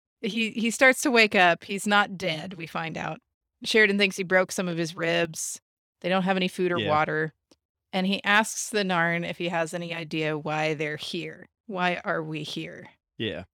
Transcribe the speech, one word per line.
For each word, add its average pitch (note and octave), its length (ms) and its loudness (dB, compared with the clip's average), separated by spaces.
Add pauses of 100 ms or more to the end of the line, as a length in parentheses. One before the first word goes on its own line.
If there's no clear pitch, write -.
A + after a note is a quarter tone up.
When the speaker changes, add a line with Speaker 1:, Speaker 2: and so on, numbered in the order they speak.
(200)
Speaker 1:
He, A3 300 -2
he A3+ 200 0
starts C4 320 4
to D4+ 80 2
wake A3+ 240 6
up. F3+ 300 6
He's G3 220 -6
not G3+ 300 2
dead, F3 380 -6
we E3 140 -12
find D#3+ 280 -8
out. D#3+ 220 -6 (460)
Sheridan G#3+ 340 4
thinks G3 180 2
he G3 60 -4
broke F#3 300 2
some F#3 160 -2
of E3 100 -4
his E3 180 -4
ribs. E3 640 -2 (400)
They F3+ 80 -4
don't F#3 140 2
have F#3+ 140 2
any F#3 100 2
food F3+ 240 0
or F3 80 0
Speaker 2:
Yeah. D3+ 120 0
Speaker 1:
water. D#3 440 0 (600)
And F#3 120 0
he G3 180 0
asks G#3 460 2
the G#3 140 0
Narn E3+ 440 0
if E3+ 80 -8
he F3 140 -4
has E3 240 -2
any E3+ 200 -8
idea D#3 440 -4
why D#3 340 -2
they're D3+ 240 -4
here. D#3 500 -10 (200)
Why F3+ 380 0
are E3 180 -2
we D#3 200 -6
here? D#3+ 460 -10 (300)
Speaker 2:
Yeah. F#2 360 -4